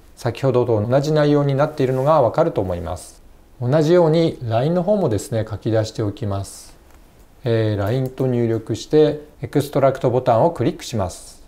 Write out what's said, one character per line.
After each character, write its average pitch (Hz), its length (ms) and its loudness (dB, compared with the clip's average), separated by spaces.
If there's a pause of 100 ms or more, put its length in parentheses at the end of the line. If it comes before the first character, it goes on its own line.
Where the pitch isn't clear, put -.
(160)
先 - 240 -6
ほ 135 120 0
ど 120 140 2
と 107 200 0
同 123 160 2
じ 147 100 -2
内 147 200 2
容 143 120 2
に 139 120 0
な 139 100 2
っ 147 80 -4
て 139 100 -2
い 127 40 2
る 131 60 0
の 131 100 -2
が 151 180 4
わ 117 100 2
か 156 120 2
る 165 80 -2
と 113 100 -4
思 95 140 -2
い 85 60 -6
ま 85 160 -8
す。 - 240 -18 (400)
同 135 200 2
じ 156 120 4
よ 175 140 6
う - 20 4
に 165 340 2
ラ 117 220 0
イ 156 40 0
ン 170 40 0
の 180 100 0
方 202 140 2
も 165 120 2
で 104 100 0
す - 120 -10
ね、 110 180 -2
書 98 80 -8
き 113 140 -4
出 110 140 2
し 110 60 -8
て - 100 -6
お 104 100 -2
き 101 140 -8
ま 98 200 -4
す。 - 280 -20 (720)
え 110 340 0
ー、 - 0 -
ラ 101 140 -2
イ 131 100 0
ン 127 80 -4
と 131 160 -4
入 120 220 0
力 113 280 -2
し - 100 -10
て、 151 360 4 (200)
エ 123 60 -8
ク 147 140 0
ス 143 100 -4
ト 143 100 0
ラ 135 100 4
ク - 80 -4
ト 131 100 0
ボ 123 120 0
タ 123 140 2
ン 123 100 4
を 170 60 2
ク 170 120 -4
リ - 80 0
ッ - 60 -8
ク - 80 -16
し - 100 -8
ま 95 140 -2
す。 - 380 -18